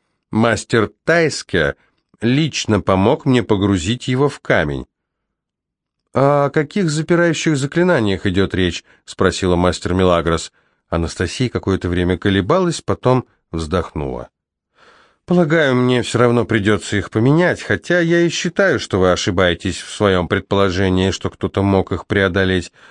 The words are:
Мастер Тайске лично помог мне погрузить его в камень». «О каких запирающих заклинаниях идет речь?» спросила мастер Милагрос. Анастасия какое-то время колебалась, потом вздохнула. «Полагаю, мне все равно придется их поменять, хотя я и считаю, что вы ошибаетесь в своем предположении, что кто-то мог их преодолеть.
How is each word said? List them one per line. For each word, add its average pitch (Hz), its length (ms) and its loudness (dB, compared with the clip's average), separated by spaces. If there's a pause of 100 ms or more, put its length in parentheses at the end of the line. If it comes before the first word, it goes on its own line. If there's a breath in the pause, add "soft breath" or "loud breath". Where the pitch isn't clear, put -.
(300)
Мастер 110 600 0 (140)
Тайске 139 680 0 (460)
лично 120 600 0
помог 98 460 0
мне 127 160 2
погрузить 101 680 -2
его 131 200 0
в - 120 -8
камень». 73 460 -2 (1300)
«О 139 380 2
каких 160 400 -2
запирающих 160 640 0
заклинаниях 135 720 0
идет 95 280 0
речь?» 87 300 -2 (200 soft breath)
спросила 92 500 0
мастер 87 400 0
Милагрос. 85 580 0 (360)
Анастасия 85 600 -4
какое-то 92 400 -2
время 87 300 0
колебалась, 127 640 0
потом 127 460 0 (260)
вздохнула. 78 760 -6 (960 soft breath)
«Полагаю, 160 520 2
мне 123 260 2
все - 160 -4
равно 120 260 2
придется 104 520 0
их 98 160 -6
поменять, 139 500 2
хотя 170 380 -2
я 170 220 2
и 170 60 2
считаю, 170 520 -2
что - 180 -4
вы 92 140 4
ошибаетесь 90 680 -2
в - 140 -16
своем 92 320 0
предположении, 95 840 0
что - 180 -8
кто-то - 320 -4
мог 95 300 2
их 85 140 -8
преодолеть. 95 680 0 (180 loud breath)